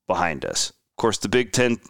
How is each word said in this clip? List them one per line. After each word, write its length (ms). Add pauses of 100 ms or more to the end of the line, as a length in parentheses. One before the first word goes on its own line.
behind 380
us. 240
Of 280
course, 200
the 100
Big 240
Ten 260 (120)